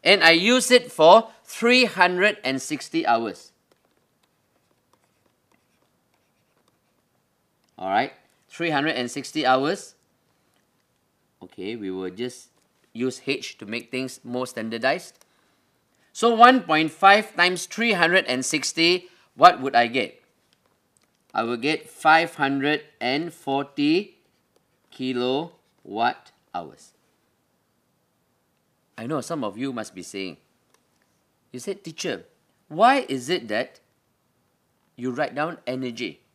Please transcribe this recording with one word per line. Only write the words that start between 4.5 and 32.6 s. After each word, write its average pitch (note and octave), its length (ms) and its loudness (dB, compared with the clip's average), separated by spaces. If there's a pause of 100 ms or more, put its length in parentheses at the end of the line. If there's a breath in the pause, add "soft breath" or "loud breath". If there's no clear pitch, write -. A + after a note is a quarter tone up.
All F#2 140 -8
right, A2+ 240 -2 (340)
three E3 220 -6
hundred D3 240 -2
and B2 160 -6
sixty C#3+ 340 -8
hours. C3+ 540 -2 (1400)
Okay, G2 320 -12
we G#2 160 -10
will F#2 240 -8
just A#2+ 400 -12 (400)
use B2 320 -6
H - 320 -6
to A2 80 -18
make A2+ 240 -12
things C3 320 -10
more B2 240 -8
standardized. A#2 720 -6 (960)
So A#3 200 2
one A#3+ 280 8
point D#3 300 0
five G3+ 420 4
times F3 320 0
three A3+ 260 -4
hundred F3 380 2
and B2+ 160 -4
sixty, E3 640 -2 (240 soft breath)
what C3+ 260 6
would C3 140 -6
I A#2+ 140 4
get? A#2 340 -6 (1120)
I A2+ 80 -4
will A#2+ 160 -4
get D3 320 -6
five E3 460 2
hundred C#3 500 -2 (140)
and D3 340 -4
forty D3 840 -2 (720)
kilowatt B2+ 1400 -6 (220)
hours. - 420 -16 (2000)
I A2+ 80 -14
know C#3 160 -6
some C#3+ 240 -8
of G2+ 160 -10
you C3+ 140 -8
must A2 200 -12
be F#2 60 -16
saying, F#2+ 380 -12 (1120)
you B2+ 80 -14
said, G3+ 240 -12
"Teacher, D#3+ 400 -10 (480)